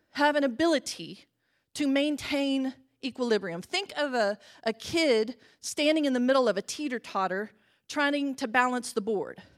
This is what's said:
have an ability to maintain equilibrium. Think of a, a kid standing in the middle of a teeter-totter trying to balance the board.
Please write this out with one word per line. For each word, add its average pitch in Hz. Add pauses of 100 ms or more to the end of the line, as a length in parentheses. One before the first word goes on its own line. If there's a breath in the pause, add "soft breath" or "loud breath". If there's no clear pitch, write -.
(100)
have 294
an 294
ability 247 (480)
to 294
maintain 277 (300)
equilibrium. 208
Think 392
of 294
a, 208 (280 loud breath)
a 226
kid 247 (240 soft breath)
standing 302
in 262
the 254
middle 254
of 185
a 202
teeter-totter 208 (360 soft breath)
trying 285
to 262
balance 247
the 226
board. 196 (160)